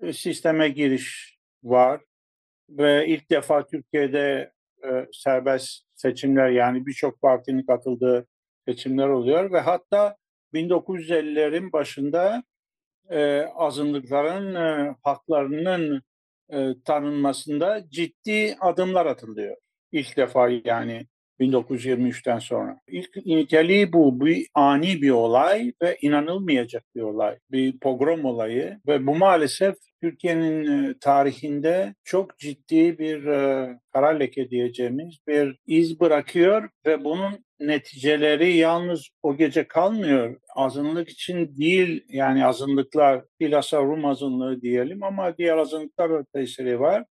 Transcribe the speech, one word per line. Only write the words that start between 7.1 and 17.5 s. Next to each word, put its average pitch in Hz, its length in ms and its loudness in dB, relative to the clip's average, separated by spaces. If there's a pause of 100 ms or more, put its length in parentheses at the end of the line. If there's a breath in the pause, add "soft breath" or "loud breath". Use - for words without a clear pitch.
partinin 131 440 0
katıldığı 123 640 0 (400)
seçimler 131 400 -2
oluyor 139 440 0
ve 175 80 0
hatta 202 560 0 (380)
bin 160 160 -4
dokuz 175 320 -2
yüz 160 100 -12
ellilerin 156 600 -2
başında, 160 720 -2 (640)
e, 147 320 0
azınlıkların, 147 1160 -4
e, 151 480 -2
haklarının, 151 960 -2 (480)
e, 139 200 -4 (160)
tanınmasında 147 1040 -2